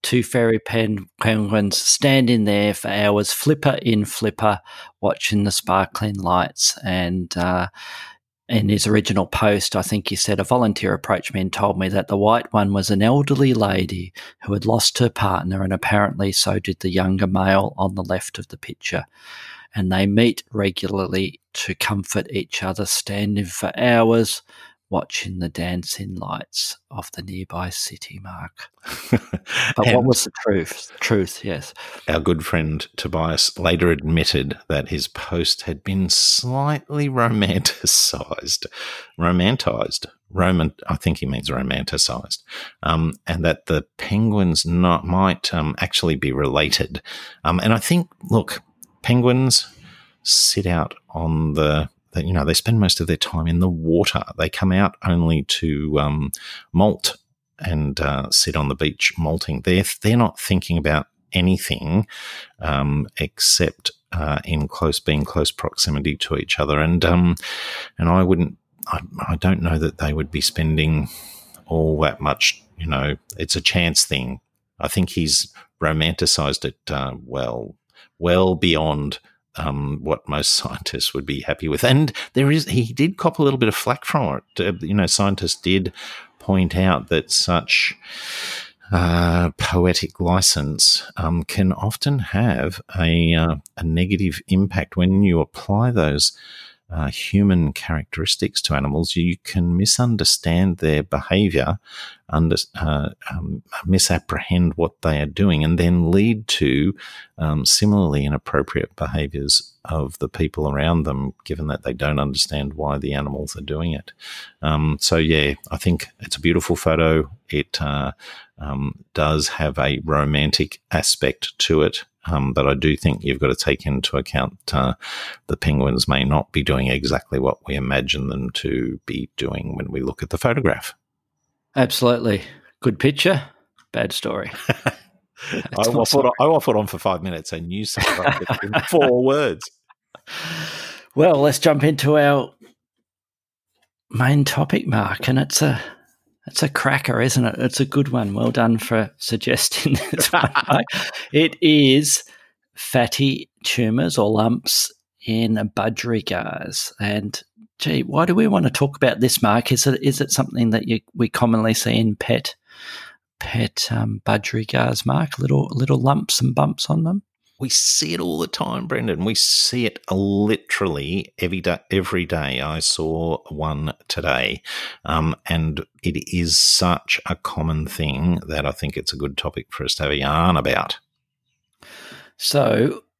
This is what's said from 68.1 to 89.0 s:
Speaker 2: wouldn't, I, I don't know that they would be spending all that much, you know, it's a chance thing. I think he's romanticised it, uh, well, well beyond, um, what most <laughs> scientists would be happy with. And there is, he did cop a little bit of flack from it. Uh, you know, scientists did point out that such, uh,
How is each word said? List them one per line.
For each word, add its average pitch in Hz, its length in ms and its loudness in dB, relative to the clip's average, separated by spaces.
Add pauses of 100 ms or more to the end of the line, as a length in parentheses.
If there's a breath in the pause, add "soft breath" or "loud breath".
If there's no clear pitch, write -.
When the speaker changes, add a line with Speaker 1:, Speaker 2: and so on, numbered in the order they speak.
Speaker 2:
wouldn't, 90 340 2 (300)
I, 82 140 -4 (280)
I 82 60 0
don't 90 260 0
know 85 160 0
that 78 220 -2
they 73 120 -2
would 76 200 -4
be 76 100 -4
spending 78 640 0 (600 loud breath)
all 80 340 0
that 73 180 0
much, - 440 -2 (140)
you 82 100 -8
know, 69 280 -2 (220)
it's 85 180 -4
a - 60 -4
chance 85 440 2
thing. 65 360 -4 (380)
I 76 80 -4
think - 240 0
he's - 420 -2 (260 loud breath)
romanticised 78 840 0
it, - 140 -6 (100)
uh, 67 240 -4 (100)
well, 60 520 -8 (420 soft breath)
well 90 380 4
beyond, 78 640 0 (360 soft breath)
um, 71 460 -4
what - 260 -4
most 73 240 -2
<laughs> - 20 2
scientists - 600 -4
would 69 140 -6
be 71 140 -6
happy - 260 -4
with. 76 160 0
And 131 280 4 (220 loud breath)
there 139 180 2
is, 156 140 0
he 117 260 -2
did 165 260 0
cop - 200 -2
a 156 60 2
little 139 160 2
bit 113 100 4
of 98 60 -2
flack - 280 -4
from 101 380 -2 (160)
it. - 20 -6
Uh, 92 200 0
you 90 160 -2
know, 98 100 4
scientists 98 560 0
did 90 320 0 (460 loud breath)
point 92 360 2
out 92 340 4
that 80 200 0
such, - 640 0 (960 loud breath)
uh, 87 640 4